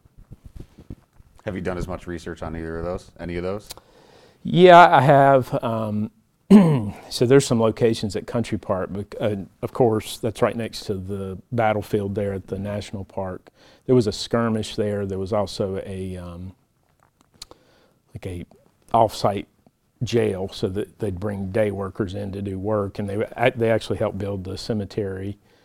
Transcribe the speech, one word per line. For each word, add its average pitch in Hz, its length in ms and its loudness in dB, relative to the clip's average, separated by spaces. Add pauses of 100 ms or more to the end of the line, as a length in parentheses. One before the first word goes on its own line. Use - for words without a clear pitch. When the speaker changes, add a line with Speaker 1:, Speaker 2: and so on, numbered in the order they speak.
(1500)
Speaker 1:
Have 101 100 -6
you 92 60 -8
done 90 160 -4
as 87 100 -6
much 85 200 -10
research 85 340 -10
on 80 140 -8
either 82 240 -8
of 82 60 -8
those, 90 340 -8
any 87 180 -8
of 87 60 -6
those? 98 260 -6 (720)
Speaker 2:
Yeah, 175 340 8
I 170 240 10
have. 139 640 6
Um, 110 480 -4 (380)
<clears throat> 151 460 6 (140)
so - 160 0
there's 135 200 6
some 117 160 2
locations 113 540 0
at - 100 -8
Country 113 320 -4
Park, 92 340 -4
bec-, 98 280 -8
uh, 107 160 -2 (260)
of - 120 -8
course, 110 440 2
that's - 240 -4
right 110 140 0
next 113 300 -8
to 104 100 -4
the 95 420 -8 (140)
battlefield 107 640 0
there 101 180 -4
at 95 140 -10
the 98 100 -8
national 101 480 -8
park. 92 440 -10 (360)
There 127 100 4
was 113 120 4
a 104 40 -2
skirmish 113 640 -2
there. 104 300 -2
There 95 140 -6
was 98 140 -6
also 98 520 -4
a, 95 320 -10
um, 90 380 -14 (1600)
like - 100 -14
a 87 200 -10 (480)
off-site 107 540 0 (560)
jail 104 460 0
so - 200 -6
that 98 300 -8
they'd 95 200 -6
bring 98 320 -6
day 107 200 0
workers 95 440 -6
in 101 160 -8
to 98 100 -8
do 98 160 -6
work, 101 420 -2
and 104 100 -4
they, 110 460 -2
they 113 160 0
actually 107 260 -2
helped 101 200 -2
build 101 260 -6
the 95 140 -10
cemetery. 101 800 -6 (280)